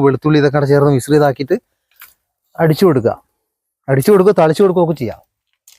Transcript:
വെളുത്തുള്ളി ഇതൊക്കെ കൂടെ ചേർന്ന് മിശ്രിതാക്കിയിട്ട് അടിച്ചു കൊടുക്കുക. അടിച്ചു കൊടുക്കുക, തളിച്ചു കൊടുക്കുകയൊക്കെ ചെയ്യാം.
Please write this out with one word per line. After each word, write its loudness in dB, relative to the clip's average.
വെളുത്തുള്ളി 0
ഇതൊക്കെ -2
കൂടെ -2
ചേർന്ന് 2
മിശ്രിതാക്കിയിട്ട് -2
അടിച്ചു 0
കൊടുക്കുക. -2
അടിച്ചു 0
കൊടുക്കുക, 2
തളിച്ചു 0
കൊടുക്കുകയൊക്കെ -2
ചെയ്യാം. -10